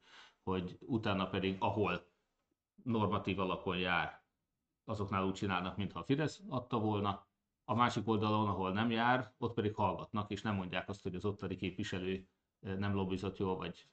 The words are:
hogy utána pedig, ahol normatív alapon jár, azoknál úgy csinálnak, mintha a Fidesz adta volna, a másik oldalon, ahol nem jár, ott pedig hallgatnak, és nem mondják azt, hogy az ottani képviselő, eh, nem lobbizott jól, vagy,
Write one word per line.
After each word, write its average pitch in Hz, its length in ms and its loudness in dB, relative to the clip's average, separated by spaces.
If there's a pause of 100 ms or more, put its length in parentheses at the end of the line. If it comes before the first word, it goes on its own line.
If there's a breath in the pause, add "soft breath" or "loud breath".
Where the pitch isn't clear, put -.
(420 loud breath)
hogy 92 380 -2
utána 104 480 0
pedig, 95 300 0
ahol 92 520 0 (720)
normatív 101 560 2
alapon 90 400 0
jár, 87 460 0 (600)
azoknál 101 400 0
úgy 95 100 0
csinálnak, 92 420 -2
mintha 92 240 -4
a - 40 -10
Fidesz 143 440 0
adta 127 300 -2
volna, 104 480 0 (380)
a - 100 -2
másik 117 340 2
oldalon, 107 400 4
ahol 92 240 0
nem 110 180 2
jár, 120 480 2
ott 113 160 -2
pedig 107 200 2
hallgatnak, 101 560 0
és 98 120 -4
nem 110 120 0
mondják 90 340 -2
azt, 98 140 -8
hogy 90 120 -4
az 92 100 -4
ottani 98 320 -2
képviselő, 95 720 -4 (320)
eh, 95 160 -6
nem 101 180 0
lobbizott 95 420 -2
jól, 92 200 0
vagy, 87 360 -8